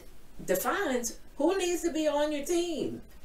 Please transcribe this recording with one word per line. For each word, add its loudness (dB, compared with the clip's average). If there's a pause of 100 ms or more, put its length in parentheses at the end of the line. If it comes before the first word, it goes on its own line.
(440)
defines 2 (180)
who 4
needs 0
to 2
be 2
on 4
your -2
team. 0 (240)